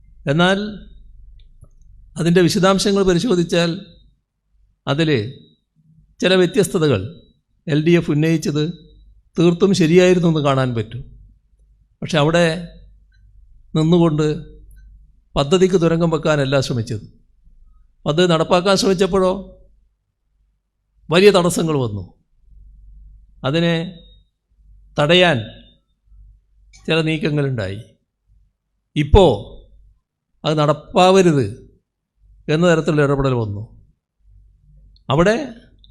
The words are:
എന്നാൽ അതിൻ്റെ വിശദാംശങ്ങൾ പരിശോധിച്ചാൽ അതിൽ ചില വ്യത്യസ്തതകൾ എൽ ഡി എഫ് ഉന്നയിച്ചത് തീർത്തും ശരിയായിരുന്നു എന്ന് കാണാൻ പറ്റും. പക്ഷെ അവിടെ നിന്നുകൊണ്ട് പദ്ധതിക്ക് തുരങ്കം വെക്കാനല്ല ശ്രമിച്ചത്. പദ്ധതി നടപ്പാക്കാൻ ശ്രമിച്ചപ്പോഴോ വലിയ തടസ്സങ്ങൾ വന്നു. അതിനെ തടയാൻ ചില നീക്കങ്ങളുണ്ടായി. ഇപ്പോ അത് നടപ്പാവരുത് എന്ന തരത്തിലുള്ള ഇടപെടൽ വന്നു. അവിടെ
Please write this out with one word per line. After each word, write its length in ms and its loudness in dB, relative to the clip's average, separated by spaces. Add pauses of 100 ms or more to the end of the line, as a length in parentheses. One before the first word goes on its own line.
(300)
എന്നാൽ 280 0 (1600)
അതിൻ്റെ 240 2
വിശദാംശങ്ങൾ 640 2
പരിശോധിച്ചാൽ 840 -2 (1000)
അതിൽ 240 -2 (1120)
ചില 140 2
വ്യത്യസ്തതകൾ 880 0 (460)
എൽ 180 -2
ഡി 40 2
എഫ് 200 2
ഉന്നയിച്ചത് 600 -2 (680)
തീർത്തും 360 2
ശരിയായിരുന്നു 540 4
എന്ന് 120 0
കാണാൻ 340 0
പറ്റും. 440 -10 (840)
പക്ഷെ 160 -2
അവിടെ 280 2 (1300)
നിന്നുകൊണ്ട് 520 2 (1080)
പദ്ധതിക്ക് 440 2
തുരങ്കം 300 0
വെക്കാനല്ല 500 0
ശ്രമിച്ചത്. 460 -6 (1000)
പദ്ധതി 200 0
നടപ്പാക്കാൻ 500 0
ശ്രമിച്ചപ്പോഴോ 560 0 (1800)
വലിയ 200 6
തടസ്സങ്ങൾ 460 0
വന്നു. 380 -6 (1300)
അതിനെ 580 -4 (960)
തടയാൻ 400 2 (1500)
ചില 140 -2
നീക്കങ്ങളുണ്ടായി. 800 -4 (1160)
ഇപ്പോ 280 4 (1200)
അത് 140 -2
നടപ്പാവരുത് 880 2 (1040)
എന്ന 180 0
തരത്തിലുള്ള 360 2
ഇടപെടൽ 320 0
വന്നു. 280 -6 (1500)
അവിടെ 260 2 (540)